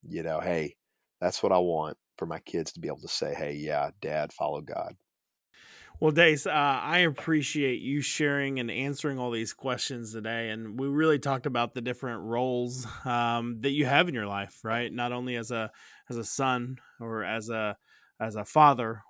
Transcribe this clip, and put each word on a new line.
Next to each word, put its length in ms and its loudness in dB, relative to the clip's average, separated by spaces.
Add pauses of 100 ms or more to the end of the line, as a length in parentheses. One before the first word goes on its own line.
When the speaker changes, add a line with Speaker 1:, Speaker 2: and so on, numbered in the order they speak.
Speaker 1:
you 140 -6
know, 160 -2
hey, 380 -2 (440)
that's 220 0
what 80 4
I 80 6
want 380 0 (220)
for 80 -4
my 120 -6
kids 340 -6
to 80 -16
be 60 -6
able 140 -8
to 80 -12
say, 260 -4
"Hey, 200 -6
yeah, 360 -2 (100)
dad 320 -4
followed 340 -4
God." 280 -8 (1040)
Speaker 2:
Well, 140 6
Dace, 340 6
uh, 40 0
I 480 2
appreciate 840 2
you 200 -2
sharing 580 0
and 120 -4
answering 480 -4
all 120 -2
these 220 -4
questions 600 -6
today. 360 -4
And 300 -8
we 80 -2
really 320 4
talked 260 -2
about 300 0
the 80 -4
different 400 -4
roles, 640 -2 (180)
um, 560 0
that 100 0
you 140 2
have 240 6
in 60 -4
your 120 -2
life, 380 -6
right? 260 -2
Not 220 -2
only 240 -4
as 140 -6
a, 200 -4 (380)
as 80 -8
a 80 -4
son 520 -2 (240)
or 220 -4
as 280 -4
a, 260 -2 (420)
as 180 -4
a 100 -6
father 640 6